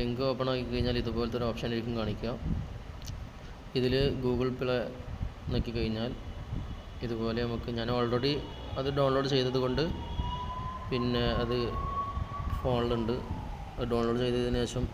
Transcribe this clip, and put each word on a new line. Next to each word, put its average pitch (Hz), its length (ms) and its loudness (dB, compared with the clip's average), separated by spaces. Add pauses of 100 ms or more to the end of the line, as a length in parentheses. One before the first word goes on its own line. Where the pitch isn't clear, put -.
ലിങ്ക് 120 280 2
ഓപ്പൺ 127 220 2
ആക്കി 127 200 2
കഴിഞ്ഞാൽ 123 300 2
ഇതുപോലത്തെ 117 380 0
ഒരു 120 120 0
ഓപ്ഷൻ 113 220 -2
ആയിരിക്കും 117 260 0
കാണിക്കുക. 107 320 -2 (1500)
ഇതിൽ 123 140 4 (300)
Google 123 360 2
Play 127 220 2 (720)
ഞെക്കി 120 240 2
കഴിഞ്ഞാൽ 113 340 0 (920)
ഇതുപോലെ 113 420 0
നമുക്ക്, 117 220 -2 (100)
ഞാൻ 113 80 -2 (100)
already 120 360 2 (460)
അത് 135 100 0 (100)
ഡൗൺലോഡ് 135 340 4
ചെയ്തത് 127 320 4
കൊണ്ട് 127 180 2 (1040)
പിന്നെ 123 340 2 (200)
അത് 120 140 0 (1000)
ഫോണിലുണ്ട്. 120 560 2 (600)
അത് 120 160 -2
ഡൗൺലോഡ് 117 320 4
ചെയ്തതിന് 123 400 2
ശേഷം 123 200 -2 (100)